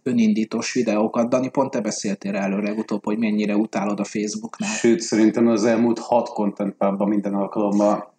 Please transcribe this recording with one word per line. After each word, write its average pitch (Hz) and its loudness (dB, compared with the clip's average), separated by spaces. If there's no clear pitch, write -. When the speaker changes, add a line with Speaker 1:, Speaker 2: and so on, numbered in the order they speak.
Speaker 1:
önindítós 113 0
videókat. 110 0
Dani, 127 0
pont 131 0
te 123 -4
beszéltél 104 -4
erről 98 -2
legutóbb, 107 -4
hogy 107 -2
mennyire 107 0
utálod 104 -2
a 101 -2
Facebooknál. 107 -6
Speaker 2:
Sőt, 117 2
szerintem 110 4
az 110 2
elmúlt 117 2
hat 120 0
Content 101 -4
Pubban 98 0
minden 101 0
alkalommal 101 0